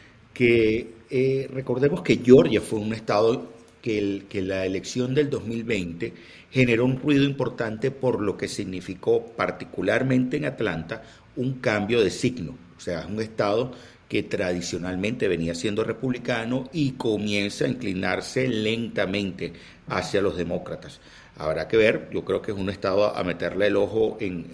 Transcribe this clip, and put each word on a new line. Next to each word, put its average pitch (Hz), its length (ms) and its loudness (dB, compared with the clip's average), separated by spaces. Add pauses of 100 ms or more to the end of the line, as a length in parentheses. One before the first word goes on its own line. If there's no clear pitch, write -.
(340)
que, 117 600 4 (160)
eh, 131 420 0
recordemos 131 500 0
que 110 220 4
Georgia 120 380 10
fue 110 180 -4
un 110 140 -2
estado 113 580 0 (300)
que 110 160 -2
el, 101 320 -2
que 98 120 -4
la 95 240 -2
elección 123 500 -2
del 143 140 2
dos 95 160 -4
mil 113 180 -6
veinte 95 500 -4 (380)
generó 123 340 4
un 131 140 2
ruido 143 240 4
importante 127 680 -2
por 120 300 0
lo 98 160 -2
que - 100 -4
significó, 98 800 -2
particularmente 123 1120 0
en 147 80 -4
Atlanta, 104 580 -4 (320)
un 131 240 -4
cambio 110 420 2
de 92 80 6
signo. 85 480 -4 (200)
O - 20 -20
sea, 85 220 -6
es 78 40 -10
un 104 160 -6
estado 113 500 0 (360)
que 107 160 -2
tradicionalmente 92 1040 -2
venía 82 260 0
siendo 107 300 -2
republicano 123 920 -4
y 139 200 0
comienza 104 720 0
a - 20 2
inclinarse 95 800 -2
lentamente 104 1080 -2 (340)
hacia 95 340 0
los 90 140 0
demócratas. - 640 -6 (380)
Habrá 78 300 -2
que 113 100 2
ver, 110 340 4
yo 87 140 -6
creo 87 160 0
que - 100 -8
es 98 60 -4
un 98 120 -4
estado 98 360 2
a, - 140 0
a - 40 0
meterle 90 440 0
el 101 100 4
ojo 110 420 2
en, 90 340 -6